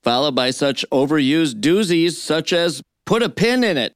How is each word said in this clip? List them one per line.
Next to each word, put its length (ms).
followed 320
by 160
such 420
overused 680
doozies 500
such 400
as 300
"put 180
a 40
pin 360
in 120
it" 200